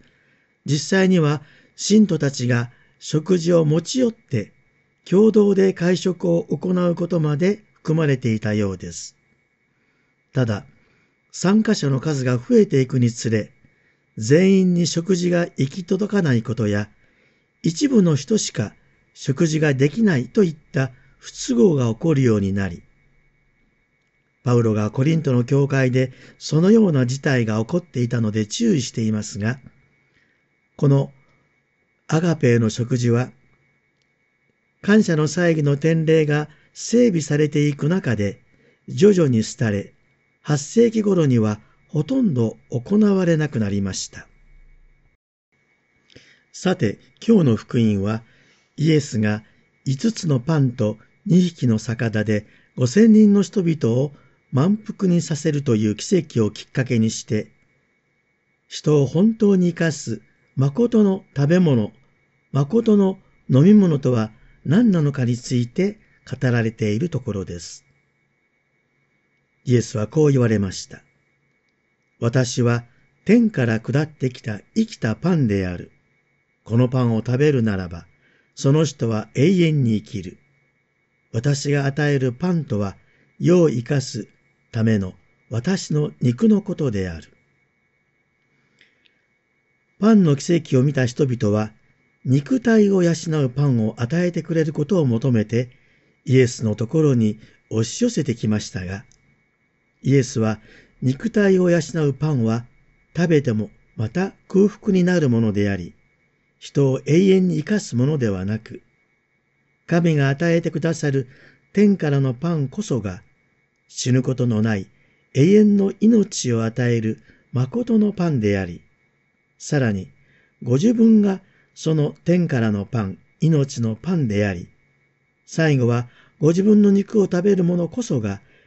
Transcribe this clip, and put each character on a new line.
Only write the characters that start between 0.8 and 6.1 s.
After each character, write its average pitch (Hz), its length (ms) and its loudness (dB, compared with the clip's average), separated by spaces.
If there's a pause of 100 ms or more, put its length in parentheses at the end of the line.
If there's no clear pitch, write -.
際 190 100 2
に 185 120 2
は 147 220 0 (340)
信 208 300 4
徒 160 120 -2
た 143 120 -2
ち 127 160 -6
が 120 240 -2 (280)
食 156 400 0
事 165 140 0
を 165 120 4
持 151 180 0
ち 254 180 -4
寄 240 100 2
っ - 20 -4
て - 400 -8 (520)
共 208 280 4
同 202 220 4
で 190 180 2
会 180 240 -2
食 175 340 -4